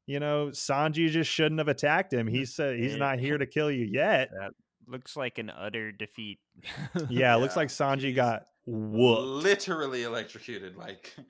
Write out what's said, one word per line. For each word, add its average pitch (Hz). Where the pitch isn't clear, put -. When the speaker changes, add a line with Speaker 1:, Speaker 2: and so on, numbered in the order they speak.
Speaker 1:
you 139
know, 147
Sanji 151
just 160
shouldn't 156
have 151
attacked 151
him. 117
He 120
Speaker 2:
Mm, 131
Speaker 1:
said 131
he's 131
Speaker 2:
it -
Speaker 1:
not 139
here 143
to 139
kill 151
you 123
yet. 135
Speaker 2:
That 98
looks 123
like 127
an 110
utter 107
defeat. 104
<laughs> 147
Speaker 1:
Yeah, 123
it 117
looks 139
Speaker 3:
Yeah, 175
Speaker 1:
like 156
Sanji 139
Speaker 3:
he's 131
Speaker 1:
got 120
whooped. 113
Speaker 3:
literally 147
electrocuted. 107
Like, -